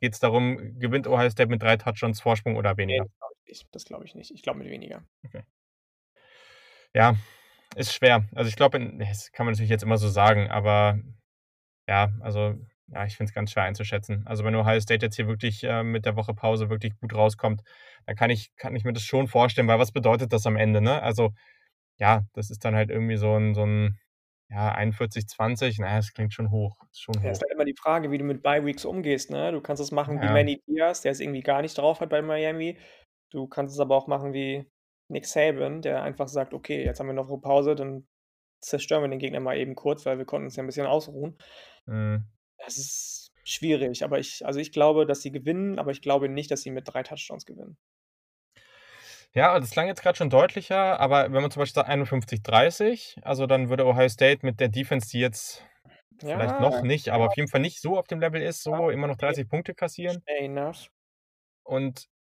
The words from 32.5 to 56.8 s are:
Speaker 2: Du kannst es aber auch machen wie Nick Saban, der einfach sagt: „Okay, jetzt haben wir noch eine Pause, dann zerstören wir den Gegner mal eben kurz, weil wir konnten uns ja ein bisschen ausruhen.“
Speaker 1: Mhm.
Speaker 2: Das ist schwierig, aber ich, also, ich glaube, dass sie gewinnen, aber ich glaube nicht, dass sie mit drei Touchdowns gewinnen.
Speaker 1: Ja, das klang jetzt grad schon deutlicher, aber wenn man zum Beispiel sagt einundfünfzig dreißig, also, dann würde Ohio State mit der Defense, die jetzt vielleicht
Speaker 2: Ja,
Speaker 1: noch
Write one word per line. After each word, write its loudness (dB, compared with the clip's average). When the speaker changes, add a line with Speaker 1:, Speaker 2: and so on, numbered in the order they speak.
Speaker 2:
Du -6
kannst -6
es -10
aber 4
auch 2
machen -4
wie -6
Nick -8
Saban, 0
der -2
einfach -6
sagt: -4
„Okay, -6
jetzt -4
haben -6
wir -6
noch -6
eine -8
Pause, 4
dann -10
zerstören -2
wir -2
den -6
Gegner -4
mal -2
eben -4
kurz, -4
weil -2
wir -8
konnten -6
uns -14
ja -8
ein -8
bisschen -4
ausruhen.“ -2
Speaker 1:
Mhm. -2
Speaker 2:
Das -12
ist -12
schwierig, -2
aber -2
ich, -10
also, -4
ich -8
glaube, 6
dass -2
sie -10
gewinnen, -4
aber -4
ich -8
glaube 0
nicht, -6
dass -4
sie -12
mit -10
drei -6
Touchdowns -14
gewinnen. -20
Speaker 1:
Ja, 4
das -6
klang 0
jetzt -6
grad 2
schon -2
deutlicher, 4
aber 4
wenn 2
man -2
zum -10
Beispiel -2
sagt 0
einundfünfzig -2
dreißig, 2
also, -2
dann 2
würde 2
Ohio 6
State 4
mit -4
der 2
Defense, -2
die -4
jetzt -4
vielleicht -2
Speaker 2:
Ja, -
Speaker 1:
noch 2